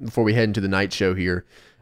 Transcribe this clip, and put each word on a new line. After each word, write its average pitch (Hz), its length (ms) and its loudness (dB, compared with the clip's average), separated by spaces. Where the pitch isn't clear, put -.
before 117 220 0
we 107 100 2
head 117 100 4
into 107 160 0
the 98 80 -2
night 95 240 0
show 92 220 0
here. 90 320 -2